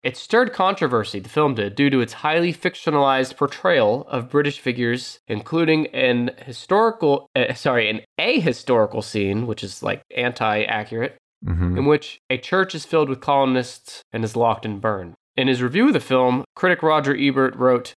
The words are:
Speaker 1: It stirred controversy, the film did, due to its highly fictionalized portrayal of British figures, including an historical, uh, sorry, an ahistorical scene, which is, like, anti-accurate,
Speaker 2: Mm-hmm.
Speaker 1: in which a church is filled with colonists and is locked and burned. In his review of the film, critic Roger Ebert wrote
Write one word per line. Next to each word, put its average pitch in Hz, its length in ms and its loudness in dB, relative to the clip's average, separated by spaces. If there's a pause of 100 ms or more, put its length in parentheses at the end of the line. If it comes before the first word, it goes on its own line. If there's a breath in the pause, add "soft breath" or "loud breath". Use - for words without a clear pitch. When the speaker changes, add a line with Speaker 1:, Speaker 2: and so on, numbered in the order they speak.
Speaker 1:
It - 120 -4
stirred - 380 0
controversy, 135 640 0
the 104 100 -14
film 147 260 0
did, 101 180 -4
due 143 160 4
to 135 100 4
its 117 140 0
highly 165 400 0
fictionalized 139 800 0
portrayal 139 720 0
of 123 220 -6
British 147 300 0
figures, 123 580 -4 (100)
including 156 600 0
an 123 420 0 (160)
historical, 180 800 0 (100)
uh, 127 200 0
sorry, 120 340 0
an 110 120 -4 (180)
ahistorical 131 840 0
scene, 104 440 -2
which 110 160 -6
is, 95 180 -12
like, - 200 -4 (140)
anti-accurate, 113 1000 -2 (280)
Speaker 2:
Mm-hmm. 87 320 0
Speaker 1:
in 135 80 0
which 147 320 0 (140)
a 131 80 -2
church 185 340 -2
is 151 100 -8
filled 151 260 0
with 131 120 -6
colonists 131 800 0 (100)
and 113 120 -4
is 117 120 -6
locked 117 300 0
and 101 160 -8
burned. 98 320 -4 (220)
In 131 120 0
his 127 140 0
review 147 260 2
of 285 60 4
the 151 60 2
film, 127 440 2 (120)
critic 180 260 0
Roger 151 340 2
Ebert 131 400 2
wrote 123 440 2